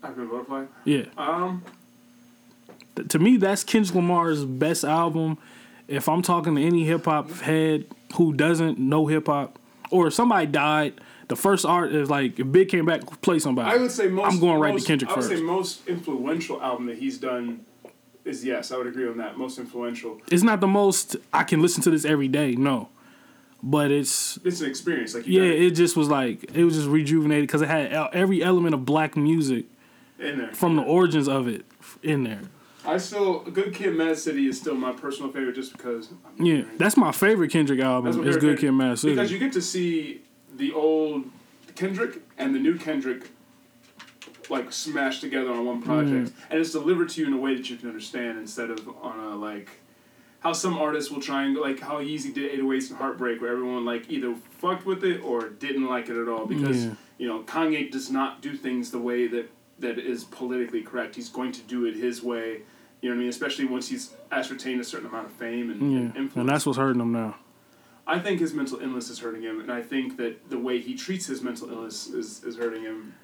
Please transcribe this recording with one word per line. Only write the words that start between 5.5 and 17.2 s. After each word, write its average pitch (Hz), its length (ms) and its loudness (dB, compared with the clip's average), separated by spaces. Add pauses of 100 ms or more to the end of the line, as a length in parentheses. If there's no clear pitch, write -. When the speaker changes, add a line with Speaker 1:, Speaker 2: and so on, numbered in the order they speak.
Speaker 2:
If 143 220 -2
I'm 165 120 4
talking 170 340 2
to 139 60 2
any 165 240 4
hip-hop 156 440 2 (100)
head 156 460 2 (300)
who 165 180 6
doesn't 160 460 2
know 147 280 4
hip-hop, 151 520 0 (320)
or 180 160 6
if 151 60 2
somebody 214 340 4
died, 151 460 2 (340)
the 120 80 0
first 190 300 4
art 165 260 4
is 147 180 2
like, 139 300 0
if 135 120 0
Big 190 180 8
came 170 160 2
back, - 360 0
play 170 180 4
somebody. 127 300 0
Speaker 1:
I 233 80 4
would 247 140 2
say 202 160 2
most, 185 260 2
Speaker 2:
I'm 180 60 2
going 165 200 6
right 151 140 4
Speaker 1:
most, 131 100 0
Speaker 2:
to - 40 -2
Kendrick 139 240 2
Speaker 1:
I - 40 2
would 127 80 0
Speaker 2:
first. 202 140 0
Speaker 1:
say 165 40 0
most 175 460 -2
influential 151 760 -4
album 123 260 -4
that 113 100 -6
he's 127 200 -4
done 120 480 -6 (580)